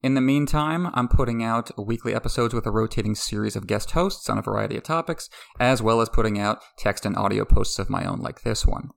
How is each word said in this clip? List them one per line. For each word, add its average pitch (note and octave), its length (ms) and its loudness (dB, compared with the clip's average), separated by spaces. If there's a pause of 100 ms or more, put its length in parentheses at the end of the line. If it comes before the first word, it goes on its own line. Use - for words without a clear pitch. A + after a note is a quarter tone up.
In C3+ 140 0
the C#3 60 2
meantime, D3+ 720 2
I'm B2 140 0
putting A#2 340 4
out A2+ 340 -2
weekly G#2+ 380 -4
episodes A#2 400 0
with A2+ 120 -2
a A2 40 -2
rotating G#2+ 460 0
series G#2+ 400 -4
of - 100 -8
guest - 240 -2
hosts F#3+ 400 -2
on - 80 0
a G#2 40 -4
variety G#2 340 -4
of - 80 -10
topics, E3 440 -4 (300)
as B2 240 2
well A2+ 180 4
as A2+ 80 2
putting A2 300 2
out G#2 240 -2 (160)
text - 260 -2
and G2+ 120 0
audio G#2 280 0
posts - 360 4
of F#2+ 100 -2
my F#2 140 -2
own F#2 160 -4
like - 220 -10
this A2+ 220 -4
one. - 320 2